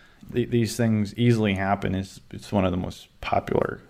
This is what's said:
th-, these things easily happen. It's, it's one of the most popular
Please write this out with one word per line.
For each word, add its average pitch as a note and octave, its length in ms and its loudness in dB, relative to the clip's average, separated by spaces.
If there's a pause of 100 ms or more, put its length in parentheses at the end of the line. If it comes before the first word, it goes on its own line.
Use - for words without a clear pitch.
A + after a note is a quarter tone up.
(320)
th-, A#2+ 180 -2
these A#2 260 0
things G#2+ 380 0
easily A2+ 400 4
happen. G2 400 0
It's, F#2+ 260 -6 (120)
it's - 180 -14
one G2 140 2
of F2+ 80 2
the F2+ 40 0
most F#2 300 -6 (140)
popular - 680 0